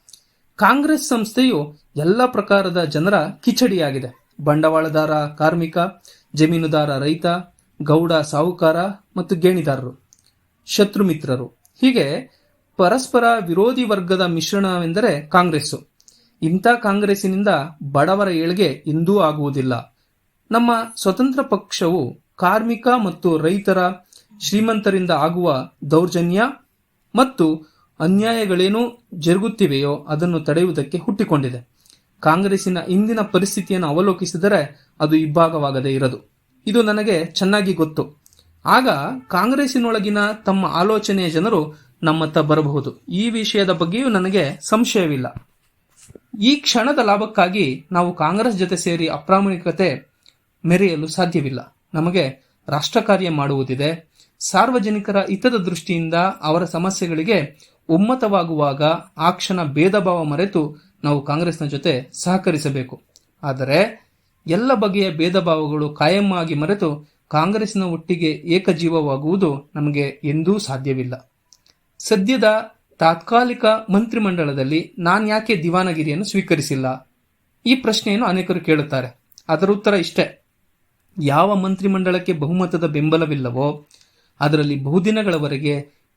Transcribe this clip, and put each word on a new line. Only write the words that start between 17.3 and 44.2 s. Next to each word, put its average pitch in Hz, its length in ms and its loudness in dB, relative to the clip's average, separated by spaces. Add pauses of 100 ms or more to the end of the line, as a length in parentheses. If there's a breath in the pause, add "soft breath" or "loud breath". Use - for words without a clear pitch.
ಬಡವರ 190 380 2
ಏಳ್ಗೆ 165 580 0
ಎಂದೂ 170 320 2
ಆಗುವುದಿಲ್ಲ. 139 800 -2 (540)
ನಮ್ಮ 240 200 2 (240)
ಸ್ವತಂತ್ರ 254 460 0
ಪಕ್ಷವು 180 800 -2 (160)
ಕಾರ್ಮಿಕ 220 520 0 (180)
ಮತ್ತು 170 320 0
ರೈತರ, 185 400 0 (640 soft breath)
ಶ್ರೀಮಂತರಿಂದ 202 680 0
ಆಗುವ 160 600 0 (220)
ದೌರ್ಜನ್ಯ 175 500 2 (760)
ಮತ್ತು 190 400 2 (440 soft breath)
ಅನ್ಯಾಯಗಳೇನು 202 1120 0
ಜರುಗುತ್ತಿವೆಯೋ 165 800 0
ಅದನ್ನು 156 440 -2
ತಡೆಯುವುದಕ್ಕೆ 156 580 0
ಹುಟ್ಟಿಕೊಂಡಿದೆ. 156 760 -2 (460 soft breath)
ಕಾಂಗ್ರೆಸ್ಸಿನ 185 580 0 (100)
ಇಂದಿನ 214 340 0
ಪರಿಸ್ಥಿತಿಯನ್ನು 190 640 -2
ಅವಲೋಕಿಸಿದರೆ 185 1000 -2 (100)
ಅದು 156 160 2
ಇಬ್ಬಾಗವಾಗದೇ 147 800 0
ಇರದು. 127 380 -4 (360)
ಇದು 226 140 4
ನನಗೆ 208 440 0
ಚೆನ್ನಾಗಿ 196 480 0
ಗೊತ್ತು. 156 480 -4 (440 soft breath)
ಆಗ 233 240 4 (380)
ಕಾಂಗ್ರೆಸ್ಸಿನೊಳಗಿನ 226 880 0 (280)
ತಮ್ಮ 190 200 2
ಆಲೋಚನೆಯ 190 640 0
ಜನರು 160 500 0 (240 loud breath)
ನಮ್ಮತ್ತ 156 340 0
ಬರಬಹುದು. 151 640 0 (100)
ಈ 208 200 -2
ವಿಷಯದ 214 400 0
ಬಗ್ಗೆಯೂ 180 400 -2
ನನಗೆ 190 340 2 (180)